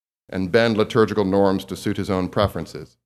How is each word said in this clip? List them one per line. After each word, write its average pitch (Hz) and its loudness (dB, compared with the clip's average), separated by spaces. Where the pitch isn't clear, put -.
and 92 -4
bend 113 4
liturgical 104 2
norms 95 2
to 92 -10
suit 101 -6
his 95 -4
own 92 -2
preferences. 82 -2